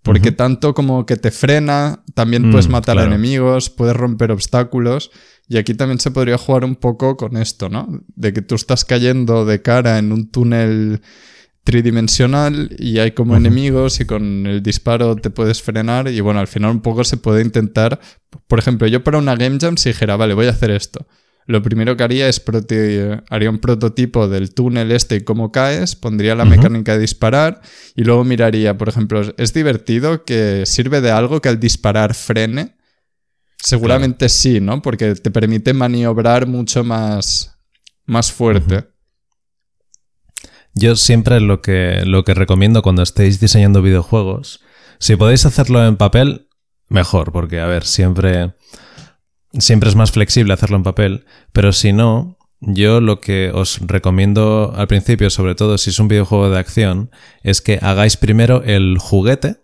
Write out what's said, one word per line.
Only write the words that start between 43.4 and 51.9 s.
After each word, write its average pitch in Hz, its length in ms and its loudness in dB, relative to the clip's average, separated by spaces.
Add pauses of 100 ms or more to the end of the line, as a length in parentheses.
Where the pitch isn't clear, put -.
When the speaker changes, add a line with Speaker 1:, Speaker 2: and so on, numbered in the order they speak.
Speaker 2:
diseñando 101 420 4
videojuegos, 98 760 0 (400)
si 110 160 2
podéis 113 280 4
hacerlo 123 400 2
en 110 120 4
papel, 123 520 2 (400)
mejor, 85 440 0
porque, 85 280 -4
a 85 60 -4
ver, 87 180 -2
siempre, 90 720 0 (1040)
siempre 110 300 4
es 101 80 4
más 110 160 4
flexible 104 420 2
hacerlo 101 220 0
en 92 80 0
papel, 95 400 -2 (280)
pero 101 200 4
si 101 200 2